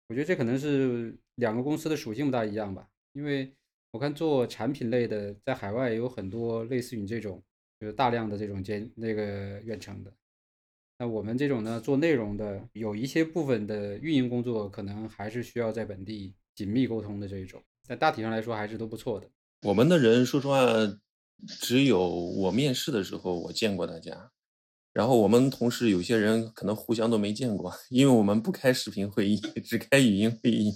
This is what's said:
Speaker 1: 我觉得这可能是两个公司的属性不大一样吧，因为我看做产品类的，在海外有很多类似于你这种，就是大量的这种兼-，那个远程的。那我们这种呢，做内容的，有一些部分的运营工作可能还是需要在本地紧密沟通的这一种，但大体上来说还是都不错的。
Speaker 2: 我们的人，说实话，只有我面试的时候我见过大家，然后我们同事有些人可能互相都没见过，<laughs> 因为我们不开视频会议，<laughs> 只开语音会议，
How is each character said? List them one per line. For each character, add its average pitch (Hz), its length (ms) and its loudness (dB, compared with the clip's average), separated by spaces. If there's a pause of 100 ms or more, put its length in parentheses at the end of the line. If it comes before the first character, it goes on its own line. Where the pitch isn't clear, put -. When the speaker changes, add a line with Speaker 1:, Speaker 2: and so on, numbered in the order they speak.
Speaker 1:
我 113 60 -10
觉 127 80 -2
得 151 40 -2
这 180 100 0
可 143 80 0
能 120 140 0
是 131 600 0 (180)
两 113 200 0
个 123 60 -2
公 147 160 0
司 156 120 -4
的 151 80 0
属 113 160 -8
性 139 140 -2
不 131 40 2
大 117 140 2
一 104 80 -4
样 101 200 -4
吧， - 140 -14 (260)
因 143 100 -10
为 139 300 -4 (380)
我 113 80 -8
看 147 140 -2
做 147 320 2
产 113 260 -4
品 123 180 -4
类 120 180 2
的， 104 360 -4
在 127 120 -2
海 101 160 -8
外 123 200 -2
有 113 160 -2
很 98 220 -8
多 113 360 -4
类 127 140 -2
似 120 160 -8
于 107 60 -6
你 98 60 -6
这 113 120 -6
种， 98 240 -10 (360)
就 107 80 -10
是 107 40 -8
大 120 200 2
量 117 180 -2
的 104 80 -6
这 107 100 -6
种 98 160 -6
兼-， 107 320 -6
那 110 180 -4
个 101 480 -6
远 110 180 -10
程 98 240 -14
的。 98 100 -20 (840)
那 123 60 -6
我 110 160 -4
们 113 160 -2
这 143 120 2
种 123 120 0
呢， 113 200 -4
做 139 160 0
内 160 160 4
容 104 240 -2
的， 104 340 -6
有 107 240 -6
一 117 100 -4
些 160 200 2
部 160 200 -2
分 110 220 0
的 104 300 -6
运 151 180 -2
营 127 140 2
工 120 120 -2
作 110 280 -2
可 104 140 -12
能 104 260 -8
还 104 200 -8
是 117 140 -6
需 120 160 -8
要 113 100 0
在 110 140 -4
本 95 220 -12
地 98 280 -10 (220)
紧 104 100 -6
密 117 220 2
沟 110 140 -2
通 104 180 -8
的 101 80 -8
这 98 120 -10
一 92 60 -10
种， - 160 -18 (240)
但 123 120 -10
大 160 140 4
体 113 100 -4
上 113 100 -2
来 113 100 -2
说 113 140 -6
还 104 100 -6
是 110 120 -8
都 113 100 -8
不 113 80 -12
错 107 240 -6
的。 - 80 -20 (360)
Speaker 2:
我 104 100 2
们 123 160 6
的 180 80 6
人， 123 280 8
说 139 140 2
实 131 80 -4
话， 135 180 4 (920)
只 131 240 4
有 92 240 6
我 90 440 0
面 131 220 2
试 - 180 -4
的 104 120 0
时 87 140 -10
候 90 200 -4
我 85 140 -6
见 101 240 -2
过 85 100 -2
大 82 140 -8
家， - 320 -16 (640)
然 107 120 2
后 123 140 6
我 101 80 6
们 123 220 6
同 123 200 0
事 117 200 0
有 90 120 4
些 113 160 0
人 110 360 2
可 - 120 -10
能 101 80 0
互 110 220 -2
相 113 160 2
都 113 60 4
没 104 160 0
见 110 240 -2
过， 90 220 -6
<laughs> - 120 -18
因 131 160 6
为 127 100 8
我 107 60 8
们 104 180 4
不 185 80 -4
开 135 220 2
视 123 180 -2
频 98 200 -4
会 101 180 0
议， 104 80 4 (160)
<laughs> - 140 -8
只 117 120 -2
开 139 220 2
语 117 160 6
音 107 160 2
会 113 180 0
议， 107 260 2